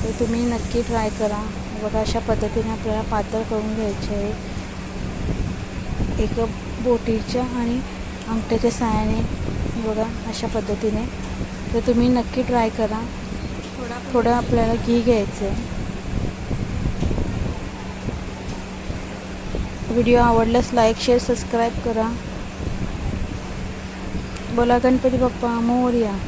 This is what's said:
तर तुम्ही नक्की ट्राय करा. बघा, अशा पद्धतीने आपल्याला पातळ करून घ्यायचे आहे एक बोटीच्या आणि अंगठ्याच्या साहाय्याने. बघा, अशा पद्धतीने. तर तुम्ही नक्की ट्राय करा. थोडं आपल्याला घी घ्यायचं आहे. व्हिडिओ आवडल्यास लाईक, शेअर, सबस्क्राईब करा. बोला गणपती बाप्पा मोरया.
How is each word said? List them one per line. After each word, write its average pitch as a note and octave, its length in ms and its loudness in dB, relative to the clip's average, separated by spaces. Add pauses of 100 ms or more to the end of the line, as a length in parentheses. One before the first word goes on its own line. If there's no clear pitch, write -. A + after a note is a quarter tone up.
तर A3+ 60 -2 (100)
तुम्ही A#3 240 2
नक्की A#3 380 0
ट्राय A3+ 260 0
करा. G#3 380 0 (360)
बघा, G#3+ 180 0
अशा A3 180 0
पद्धतीने A3 520 0
आपल्याला A3 320 -2
पातळ A3 400 0
करून G#3+ 320 -2
घ्यायचे G#3 400 -2
आहे G3+ 440 -4 (1600)
एक G#3+ 80 2 (520)
बोटीच्या A#3 640 2
आणि A#3+ 360 0 (480)
अंगठ्याच्या A3+ 420 2
साहाय्याने. A3 500 2 (680)
बघा, A3 160 0 (220)
अशा - 200 -4
पद्धतीने. G#3+ 840 -2 (460)
तर A#3 120 4
तुम्ही A#3+ 220 6
नक्की B3 340 2
ट्राय A#3 260 2
करा. A3 380 0 (1040)
थोडं A#3 200 6
आपल्याला A#3 420 4
घी A#3 280 4
घ्यायचं G#3+ 420 2
आहे. G3 180 -2 (4000)
व्हिडिओ A#3+ 260 6
आवडल्यास A#3 540 6
लाईक, A3+ 280 6
शेअर, B3 180 6
सबस्क्राईब A#3 540 0 (120)
करा. A3+ 300 0 (2500)
बोला A#3+ 240 4
गणपती B3+ 380 4
बाप्पा B3 320 0
मोरया. A#3 800 2